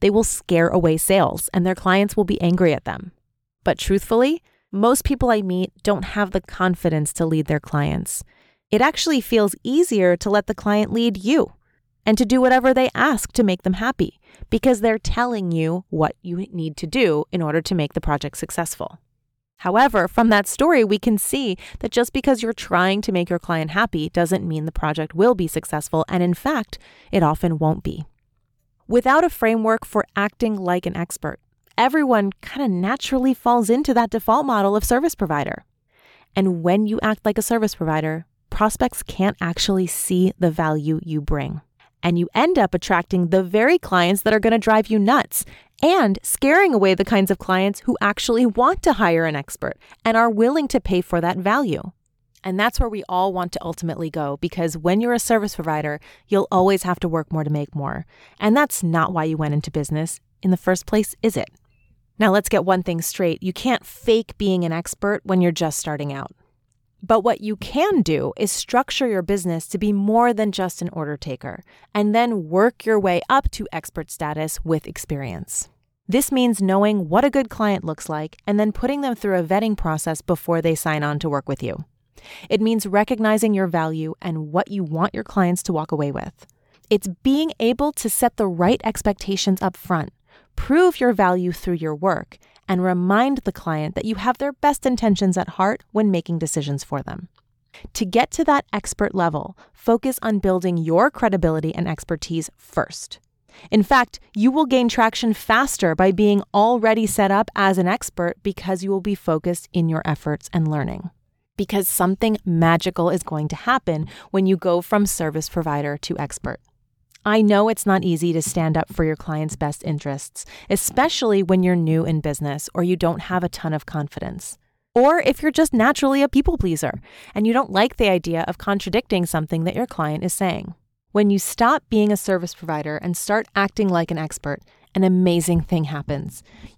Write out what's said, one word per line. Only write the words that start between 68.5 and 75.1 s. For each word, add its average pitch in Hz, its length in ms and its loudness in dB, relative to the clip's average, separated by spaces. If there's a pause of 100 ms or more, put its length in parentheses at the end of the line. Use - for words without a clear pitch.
structure - 560 -2
your 196 160 -2
business 175 460 -4
to 190 100 -6
be 208 140 0
more 220 400 2
than 214 180 -2
just 185 300 -6
an 170 120 -6
order 151 240 -6
taker, 135 460 -12 (320)
and 208 200 2
then 226 340 0
work 202 380 2
your 220 120 4
way 185 300 2
up 269 240 2
to - 180 -10
expert - 400 -10
status 156 540 -6
with 160 240 -2
experience. - 800 -10 (400)